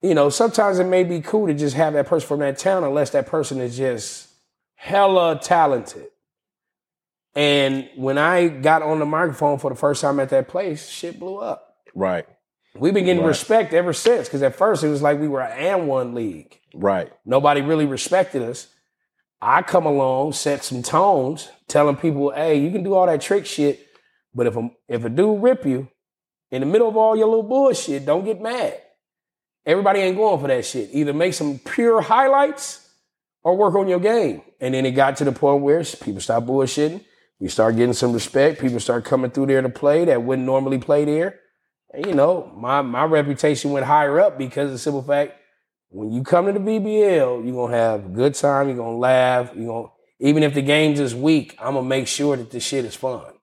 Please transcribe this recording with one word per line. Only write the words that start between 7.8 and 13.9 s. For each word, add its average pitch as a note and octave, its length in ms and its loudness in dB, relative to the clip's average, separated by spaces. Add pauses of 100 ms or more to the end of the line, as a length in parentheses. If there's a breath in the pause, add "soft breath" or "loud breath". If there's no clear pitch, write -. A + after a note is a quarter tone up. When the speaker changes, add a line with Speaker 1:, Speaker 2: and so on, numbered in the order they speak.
Speaker 1:
when C3+ 220 -2
I F3 300 2
got D#3 340 2
on D#3 180 -2
the D3 60 0
microphone D3+ 520 0
for C#3 120 -4
the B2+ 60 -8
first C#3+ 240 0
time C#3+ 200 0
at C3+ 100 -2
that C3+ 160 2
place, F3+ 420 -8
shit - 300 -14
blew F#3 200 -12
up. - 400 -10 (160)
Speaker 2:
Right. F#2 320 -2 (500)
Speaker 1:
We've E3+ 180 0
been G3 120 2
getting F3+ 160 2
Speaker 2:
Right. F3+ 60 4
Speaker 1:
respect G3+ 440 0
ever F3 200 2